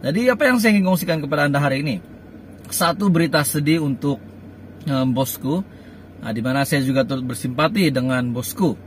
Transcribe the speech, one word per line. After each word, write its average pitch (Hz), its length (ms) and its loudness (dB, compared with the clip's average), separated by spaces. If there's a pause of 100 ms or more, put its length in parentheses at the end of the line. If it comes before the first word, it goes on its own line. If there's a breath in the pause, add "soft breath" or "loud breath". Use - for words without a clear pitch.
Jadi 180 240 0
apa 254 240 4
yang 247 80 4
saya 214 160 6
ingin 190 160 4
kongsikan 170 320 0
kepada 147 240 0
Anda 143 160 2
hari 139 240 0
ini? 104 160 -4 (720)
Satu 180 320 0
berita 165 400 4
sedih 151 400 0
untuk, 139 320 -2 (640)
em, 131 320 0
bosku, 135 480 -2 (560 loud breath)
nah, 110 160 -8
di 113 80 -4
mana 135 240 0
saya 143 160 0
juga 131 240 2
turut 131 160 -4
bersimpati 151 720 0
dengan 127 400 0
bosku. 123 400 -2 (120)